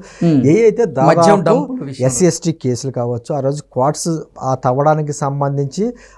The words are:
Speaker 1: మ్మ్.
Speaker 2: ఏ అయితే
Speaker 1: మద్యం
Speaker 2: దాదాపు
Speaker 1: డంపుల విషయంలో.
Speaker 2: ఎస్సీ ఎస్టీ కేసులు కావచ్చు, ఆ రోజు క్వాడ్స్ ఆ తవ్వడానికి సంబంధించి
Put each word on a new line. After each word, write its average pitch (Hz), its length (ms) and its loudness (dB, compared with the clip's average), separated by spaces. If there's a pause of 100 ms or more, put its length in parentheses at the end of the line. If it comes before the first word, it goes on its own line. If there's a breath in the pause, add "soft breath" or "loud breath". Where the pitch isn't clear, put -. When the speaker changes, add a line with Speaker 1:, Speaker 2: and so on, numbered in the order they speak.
(240 loud breath)
Speaker 1:
మ్మ్. 151 200 4
Speaker 2:
ఏ 175 180 4
అయితే 226 200 4
Speaker 1:
మద్యం 165 120 -2
Speaker 2:
దాదాపు 165 460 4
Speaker 1:
డంపుల 254 440 0
విషయంలో. 131 220 -2
Speaker 2:
ఎస్సీ 131 200 2
ఎస్టీ 165 260 -2
కేసులు 127 400 -4
కావచ్చు, 120 420 -6
ఆ 139 60 -4
రోజు 139 220 -4 (100)
క్వాడ్స్ 156 460 -2 (220)
ఆ 131 140 -2
తవ్వడానికి 147 580 0
సంబంధించి 143 800 -4 (240 loud breath)